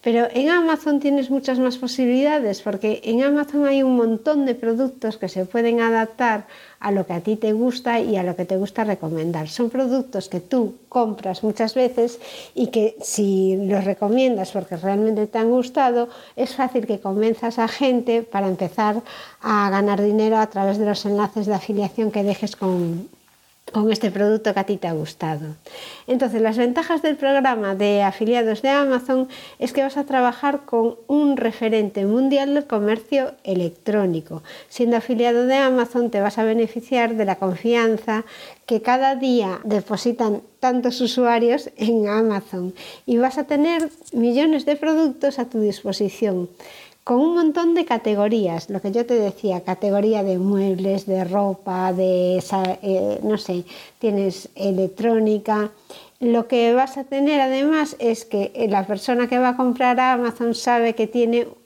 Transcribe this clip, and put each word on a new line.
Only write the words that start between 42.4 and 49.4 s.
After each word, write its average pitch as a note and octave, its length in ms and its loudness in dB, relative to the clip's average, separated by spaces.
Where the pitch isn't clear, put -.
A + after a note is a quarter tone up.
y A#3+ 100 2
vas B3+ 220 2
a C#4+ 60 -4
tener D#4 440 0
millones B3+ 540 2
de D4 80 2
productos D4 640 0
a A#3+ 60 -2
tu A#3+ 140 -6
disposición, G3 880 -2
con A#3+ 160 2
un E4 140 4
montón E4+ 400 2
de E4 100 2
categorías, G#3 840 0
lo G3 100 -4
que G3 120 -4
yo A#3 160 0
te A#3+ 80 0
decía, G3 460 0